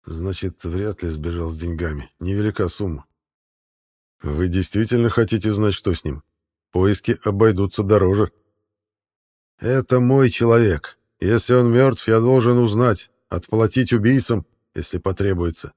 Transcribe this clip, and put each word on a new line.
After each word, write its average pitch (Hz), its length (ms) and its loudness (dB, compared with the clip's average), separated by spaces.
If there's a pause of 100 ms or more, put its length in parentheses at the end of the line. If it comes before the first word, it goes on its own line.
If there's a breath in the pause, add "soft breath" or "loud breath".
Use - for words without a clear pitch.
Значит, 87 580 -8
вряд 95 380 -6
ли 85 80 -6
сбежал 82 400 -6
с 80 80 -10
деньгами. 80 600 -8
Невелика 101 500 -4
сумма. 85 360 -8 (1160)
«Вы 85 260 -2
действительно 110 600 0
хотите 110 420 0
знать, 104 220 0
что 95 200 -4
с - 80 -8
ним? 76 200 -8 (500)
Поиски 101 520 0
обойдутся 101 580 0
дороже». 101 500 2 (1300)
«Это 127 420 0
мой 127 300 4
человек. 113 680 2 (220)
Если 110 320 0
он 123 180 4
мёртв, 127 380 2
я 113 120 4
должен 123 360 4
узнать, 117 540 0 (180)
отплатить 110 640 0
убийцам, 117 540 0 (280)
если 90 240 -8
потребуется. 90 800 -4